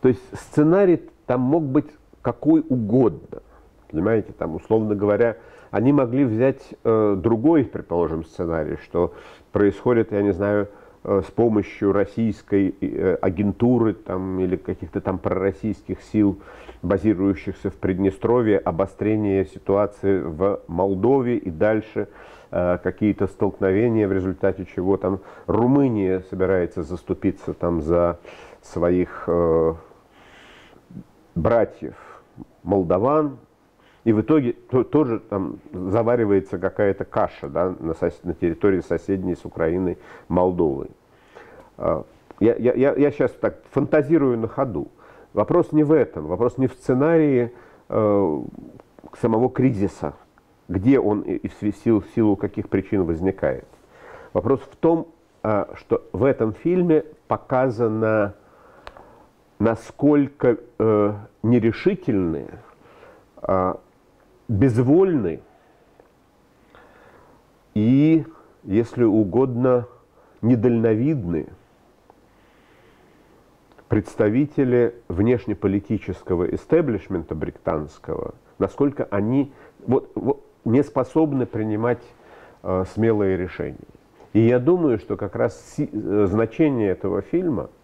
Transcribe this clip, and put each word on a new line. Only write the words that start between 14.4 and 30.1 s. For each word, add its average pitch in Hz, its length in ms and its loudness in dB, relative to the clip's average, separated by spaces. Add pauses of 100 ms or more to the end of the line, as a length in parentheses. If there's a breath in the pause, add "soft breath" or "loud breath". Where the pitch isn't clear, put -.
каких-то 92 460 -8
там 95 180 -4
пророссийских 95 840 -4
сил, 101 360 0 (420 loud breath)
базирующихся 98 880 -2
в - 60 -12
Приднестровье, 101 840 0
обострение 98 880 -2
ситуации 98 760 -2
в 82 460 -2
Молдове 101 720 0
и - 140 -6
дальше, 107 560 -2 (420 loud breath)
э, 87 320 0
какие-то 98 460 0
столкновения, 104 800 0
в 95 60 0
результате 95 520 -2
чего 95 320 -2
там 92 220 -2 (280 loud breath)
Румыния 107 840 2
собирается 92 520 -2
заступиться 90 720 -6
там 85 280 -2
за 87 380 0 (420 loud breath)
своих, 90 680 -2
э, 82 480 2 (1600 loud breath)